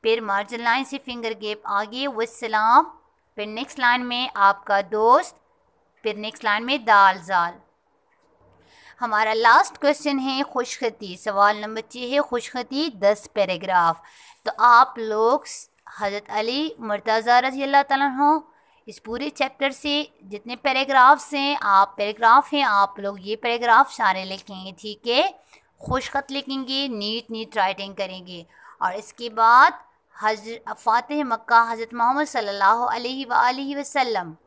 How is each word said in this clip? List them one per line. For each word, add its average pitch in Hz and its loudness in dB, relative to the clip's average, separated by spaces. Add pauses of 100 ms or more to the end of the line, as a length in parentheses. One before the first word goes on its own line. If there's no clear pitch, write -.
फिर 226 0
मार्जिन 208 -4
लाइन 240 0
से 269 -10
फिंगर 233 -8
गैप 214 -10
आगे 214 -4
वस्सलाम, 233 2 (480)
फिर 208 -6
नेक्स्ट 233 -10
लाइन 247 2
में 247 -6
आपका 196 2 (100)
दोस्त, 233 2 (680)
फिर 214 -6
नेक्स्ट 214 -12
लाइन 214 0
में 254 -4
दाल 196 6
जाल। 175 -2 (1400)
हमारा 220 0
लास्ट 240 6
क्वेश्चन 285 0
है 269 -4
खुशखती, 220 -6
सवाल 208 2
नंबर 214 -8
छः 247 -10
है 285 2
खुशखती, 254 -6
दस 202 0
पैराग्राफ। 180 0 (440)
तो - -4
आप 240 6
लोग 220 0 (500)
हज़रत 202 -6
अली 247 -4
मुर्तज़ा 220 0
रज़ी 269 -4
अल्लाह 277 2
ताला 277 0
अन्हु, 285 2 (480)
इस 208 -16
पूरे 247 -8
चैप्टर 269 -4
से 285 -6 (320)
जितने 208 -14
पैराग्राफ्स 269 2
हैं, 277 -2
आप 196 2
पैराग्राफ 220 2
हैं, 285 0
आप 202 0
लोग 202 -8
ये 202 -8
पैराग्राफ 240 2
सारे 190 -2
लिखेंगे। 190 -14
ठीक 208 -14
है, 285 2 (540)
खुशखत 269 -6
लिखेंगे, 269 -6
नीट 220 -8
नीट 220 -10
राइटिंग 196 -4
करेंगे। 185 -12 (380)
और 185 -4
इसके 226 -12
बाद 233 4 (380)
हज़र-, 220 -6
फ़ातिह 247 -2
मक्का 233 2
हज़रत 226 -6
मोहम्मद 254 0
सल्लल्लाहु 208 0
अलैहि 247 -6
वआलिहि 262 0
वसल्लम 233 -4 (120)